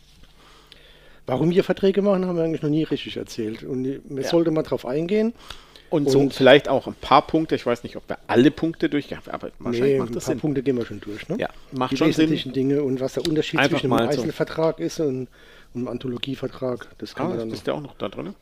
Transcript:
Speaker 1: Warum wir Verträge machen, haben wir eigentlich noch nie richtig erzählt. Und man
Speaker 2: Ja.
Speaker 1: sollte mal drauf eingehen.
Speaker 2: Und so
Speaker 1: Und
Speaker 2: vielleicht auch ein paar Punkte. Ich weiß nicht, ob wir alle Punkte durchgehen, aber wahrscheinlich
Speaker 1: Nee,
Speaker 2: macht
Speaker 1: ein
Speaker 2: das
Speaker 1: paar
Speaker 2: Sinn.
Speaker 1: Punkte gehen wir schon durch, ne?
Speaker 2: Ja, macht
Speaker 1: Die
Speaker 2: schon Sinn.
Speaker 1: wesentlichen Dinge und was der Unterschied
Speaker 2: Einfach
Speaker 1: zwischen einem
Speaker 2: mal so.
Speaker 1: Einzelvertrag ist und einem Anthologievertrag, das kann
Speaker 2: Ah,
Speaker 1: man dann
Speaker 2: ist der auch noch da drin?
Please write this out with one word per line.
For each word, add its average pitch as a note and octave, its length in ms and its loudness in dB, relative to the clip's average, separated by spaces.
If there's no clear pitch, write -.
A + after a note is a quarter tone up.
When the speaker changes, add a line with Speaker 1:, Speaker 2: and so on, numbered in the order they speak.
Speaker 1:
Warum C3 240 2
wir F3+ 140 4
Verträge G3 380 2
machen, F#3+ 240 2
haben F3+ 100 -2
wir E3 80 0
eigentlich E3 180 -2
noch D3+ 80 0
nie D#3 120 2
richtig C3+ 340 -4
erzählt. A2 460 -6
Und C3+ 200 -6
man C#3 120 -6
Speaker 2:
Ja. - 60 -4
Speaker 1:
sollte E3+ 220 4
mal D#3 120 0
drauf - 220 -4
eingehen. F#3+ 480 0
Speaker 2:
Und C#3+ 220 2
so C3+ 100 6
Speaker 1:
Und C#3 140 2
Speaker 2:
vielleicht C#3 340 8
auch B2+ 200 0
ein G#2 60 -8
paar - 320 4
Punkte. D#3+ 280 0
Ich C#3 100 -4
weiß A#2+ 200 0
nicht, A2+ 120 -12
ob - 120 -16
wir - 180 -6
alle A#2+ 240 8
Punkte E3 380 -2
durchgehen, C#3 380 -4
aber - 320 -10
wahrscheinlich A#2+ 360 0
Speaker 1:
Nee, C3+ 40 2
Speaker 2:
macht A#2+ 120 -2
Speaker 1:
ein A#2+ 40 -8
Speaker 2:
das A#2 100 -6
Speaker 1:
paar C3 100 -2
Speaker 2:
Sinn. C3 60 -8
Speaker 1:
Punkte C#3 220 0
gehen B2+ 140 2
wir A2+ 100 -2
schon G#2 140 -12
durch, G#2 280 -12
ne? E3+ 100 -4
Speaker 2:
Ja, - 100 -2
macht B2+ 200 -2
Speaker 1:
Die C3+ 60 -2
Speaker 2:
schon D#3+ 140 4
Sinn. D#3+ 120 4
Speaker 1:
wesentlichen D3 280 -2
Dinge C3+ 300 0
und C3 180 -2
was C3 140 -4
der - 120 -2
Unterschied D#3 340 0
Speaker 2:
Einfach C#3 180 2
Speaker 1:
zwischen B2+ 140 0
einem A#2 140 4
Speaker 2:
mal C3+ 60 0
so. C#3 100 0
Speaker 1:
Einzelvertrag D#3+ 580 -2
ist E3 200 -6
und C3 280 -2
einem B2 140 -4
Anthologievertrag, B2 1000 -6
das - 160 -12
kann - 120 -4
Speaker 2:
Ah, - 40 -2
Speaker 1:
man F#3 80 -4
dann A2+ 140 -6
Speaker 2:
ist G#2+ 140 -10
der C3 80 -2
auch D3 60 -6
noch C#3+ 160 -14
da G#2+ 120 -6
drin? C#3+ 340 -10